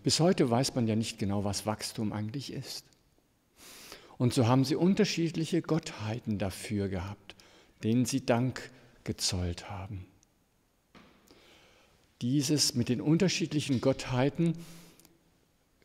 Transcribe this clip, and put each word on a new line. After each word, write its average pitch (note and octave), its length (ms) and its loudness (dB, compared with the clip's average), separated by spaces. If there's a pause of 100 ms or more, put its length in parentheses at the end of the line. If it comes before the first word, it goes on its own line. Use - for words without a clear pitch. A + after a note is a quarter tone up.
Bis - 180 2
heute E3+ 300 4
weiß B2 240 2
man A#2+ 120 0
ja A2 80 2
nicht A2+ 240 -2
genau, G2+ 240 0
was G2 220 -2
Wachstum G#2+ 480 -4
eigentlich G#2+ 400 -6
ist. - 320 -12 (1300)
Und B2 140 4
so A#2+ 140 4
haben C3 180 6
sie C#3+ 120 0
unterschiedliche E3 840 2
Gottheiten A2 760 -2
dafür G2+ 500 -4
gehabt, F#2+ 460 -8 (480)
denen A#2 240 2
sie C3 180 -2
Dank B2 460 0 (340)
gezollt F2+ 640 -4
haben. F#2+ 380 -10 (2250)
Dieses C3+ 520 2
mit A#2 140 0
den A2+ 140 0
unterschiedlichen D3+ 800 2
Gottheiten C3+ 720 2 (1300)